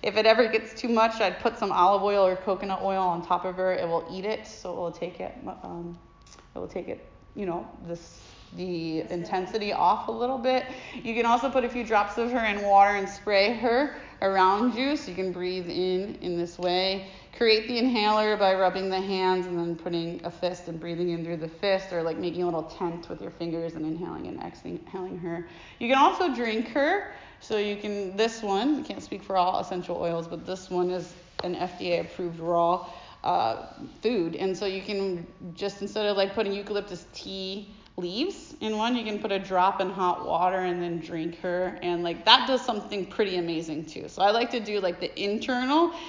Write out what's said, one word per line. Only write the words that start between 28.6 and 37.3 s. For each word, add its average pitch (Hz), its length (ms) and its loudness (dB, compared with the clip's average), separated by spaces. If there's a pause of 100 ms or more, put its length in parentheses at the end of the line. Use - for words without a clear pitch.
I - 20 -4
can't 190 180 -10
speak - 220 -10
for 196 140 0
all 180 220 4
essential 180 380 -4
oils, 165 300 -2
but 160 180 -10
this 185 240 -8
one 180 220 2
is 175 200 -6 (320)
an 180 120 -4
F 180 240 -6
D 180 140 -2
A 170 80 2
approved 170 380 -6
raw, 170 480 2 (360)
uh, 156 420 0 (380)
food. 180 320 0
And 190 200 -2
so 202 120 -4
you 190 160 -4
can 196 420 -4 (300)
just, 202 260 -6
instead 208 240 -2
of, 202 120 2
like, 196 180 2
putting 202 180 0
eucalyptus 202 600 -6
tea 190 600 -10 (240)